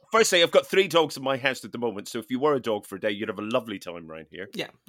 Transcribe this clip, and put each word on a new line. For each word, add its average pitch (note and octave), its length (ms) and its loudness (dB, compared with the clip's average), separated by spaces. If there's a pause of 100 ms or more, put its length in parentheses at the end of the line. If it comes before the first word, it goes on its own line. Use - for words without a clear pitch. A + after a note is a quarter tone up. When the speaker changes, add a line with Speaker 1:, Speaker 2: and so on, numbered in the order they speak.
(120)
Speaker 1:
firstly, G#3 320 4
I've E3 80 2
got - 160 6
three G3 200 4
dogs D#3 300 2
in C#3 60 -10
my C3+ 140 -2
house B2+ 280 -2
at G#2 60 -12
the B2+ 80 -10
moment, G#2+ 280 -4
so A#2+ 120 -8
if G#2+ 100 -12
you B2 100 -4
were D3 160 2
a C3 40 -2
dog G#2+ 260 -2
for G2 120 -10
a - 20 -12
day, G#2+ 120 0
you'd G#2 180 -4
have G2 100 -6
a G#2 40 -6
lovely A2+ 360 -4
time E2+ 300 -14
around D#2+ 200 -14
here. - 240 -12
Speaker 2:
Yeah, E3+ 140 -8 (220)